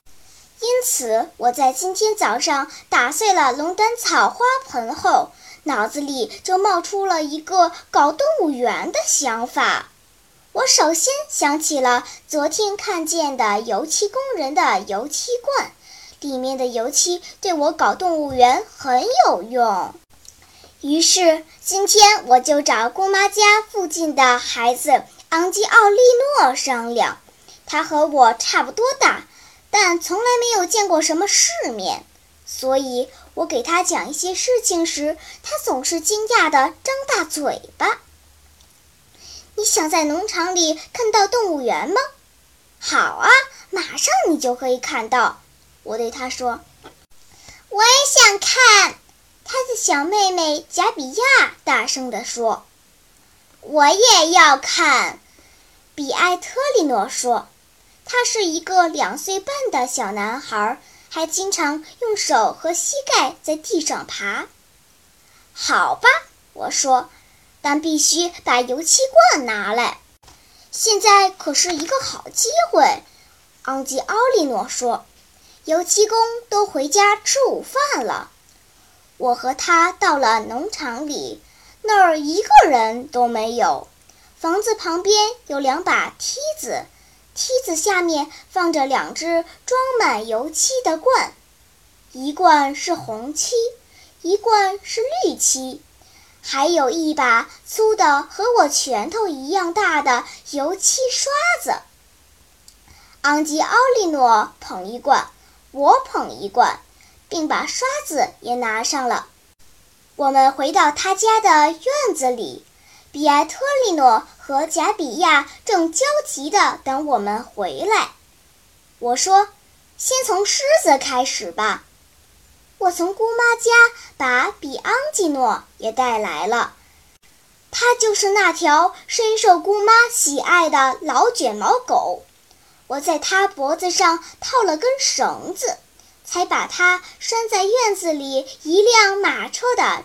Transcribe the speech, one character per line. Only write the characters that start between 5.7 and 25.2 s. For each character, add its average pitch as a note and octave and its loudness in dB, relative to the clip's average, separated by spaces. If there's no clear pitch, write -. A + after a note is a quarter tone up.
子 D4 -8
里 C4+ -6
就 F#4 0
冒 F#4+ 2
出 G4 -4
了 E4+ 0
一 D4+ -6
个 E4+ 2
搞 D4+ 4
动 C5 -4
物 E4 2
园 A#3+ -2
的 C#5+ -4
想 A#3 -2
法。 G#3+ -2
我 C5 -2
首 E4 4
先 G4+ -2
想 D4+ -2
起 D4+ -4
了 B3 2
昨 D4+ -2
天 G4+ -4
看 F4+ -6
见 D#4+ -2
的 G#3+ 0
油 A#3 -4
漆 F#4 -2
工 B4 -6
人 C#4 -4
的 C4 2
油 G#3 -6
漆 - -6
罐， C#5 -2
里 C4+ -6
面 C4 -4
的 B3+ -4
油 A3+ -4
漆 F4 -2
对 G4 -4
我 D#4 0
搞 D4+ 0
动 E4+ -2
物 C#4+ -6
园 B3+ 4
很 C4 0
有 A3 0
用。 A3 -2
于 D4+ 0
是， E4 2
今 G4 -2
天 G#4 6
我 B3+ 6
就 D4 0
找 A#3+ 0
姑 F#4+ -2
妈 G4 2
家 G#4 4
附 G4 -4
近 D#4 -4
的 B3+ 4
孩 B3 -2
子 B3+ 2